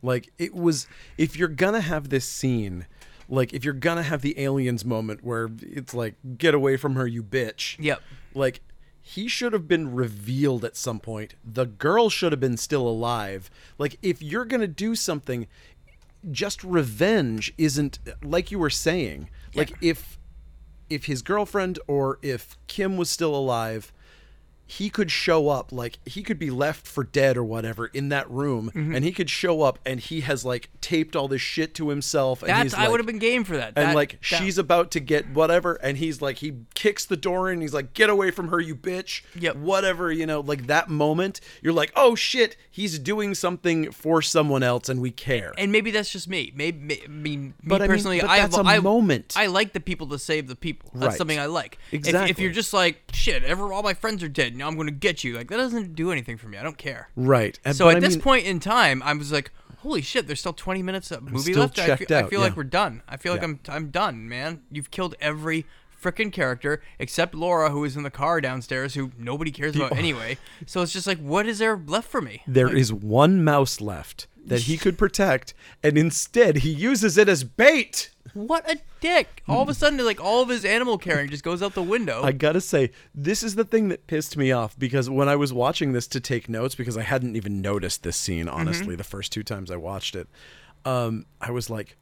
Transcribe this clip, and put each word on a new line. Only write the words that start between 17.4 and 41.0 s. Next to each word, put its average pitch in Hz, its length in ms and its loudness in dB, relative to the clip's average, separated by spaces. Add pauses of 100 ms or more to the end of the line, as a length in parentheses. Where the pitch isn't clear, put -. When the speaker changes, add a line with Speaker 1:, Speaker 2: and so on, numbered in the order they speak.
Speaker 1:
isn't, 147 420 0 (220)
like 170 300 -2
you 202 80 -6
were 156 100 2
saying, 123 600 -2 (260)
like, 151 160 0
Speaker 2:
Yeah. 165 200 -2
Speaker 1:
if, - 280 -8 (680)
if 151 160 -6
his 135 160 -4
girlfriend 190 680 -2
or 135 340 0
if 131 360 -6 (100)
Kim 190 300 -2
was 175 120 0
still 156 260 0
alive, 113 580 -2 (800)
he 202 200 -6
could 202 180 0
show 160 400 2
up, 135 220 -2
like, 120 340 -8
he 127 160 -12
could 196 160 -4
be 147 140 -4
left 143 340 -2
for - 180 -4
dead 135 340 4
or 123 60 -2
whatever 113 440 -4
in 139 220 -4
that 143 200 -2
room, 120 460 -2
Speaker 2:
Mm-hmm. 156 180 -2
Speaker 1:
and 131 100 0
he 165 80 0
could 180 160 -2
show 165 360 0
up 131 200 2
and 131 160 -4
he 160 220 -8
has, 127 240 -2
like, 123 240 -4 (100)
taped 156 360 -2
all 139 120 -2
this 135 140 -2
shit 160 320 -4
to 156 160 -4
himself, 139 540 0
and - 80 -4
Speaker 2:
That's, 220 100 4
Speaker 1:
he's, 135 140 0
Speaker 2:
I 190 80 0
Speaker 1:
like, 220 80 4
Speaker 2:
would 233 80 2
have 226 80 -2
been 220 100 -6
game 233 260 2
for 185 140 -2
that. 117 180 -4
Speaker 1:
and, 147 140 4
Speaker 2:
That, 165 60 4
Speaker 1:
like, 147 160 2
Speaker 2:
that - 100 -16
Speaker 1:
she's 185 380 0
about 175 320 4
to 165 80 -2
get 147 320 0
whatever, 165 500 4
and 139 160 -2
he's, 147 240 -4
like, 135 160 -4
he 147 160 -8 (220)
kicks - 280 0
the 190 140 -2
door 185 320 -2
in, 185 40 -2
and 170 100 -4
he's 143 100 -8
like, 135 220 -4
"Get 214 160 6
away 196 180 4
from 175 200 -4
her, 175 100 0
you 160 160 -4
bitch." 185 480 -8 (100)
Speaker 2:
Yep. 170 220 -4
Speaker 1:
Whatever, 180 560 0
you 160 160 -2
know, 151 140 -2
like, 139 260 -4
that 151 200 2
moment, 156 540 0 (220)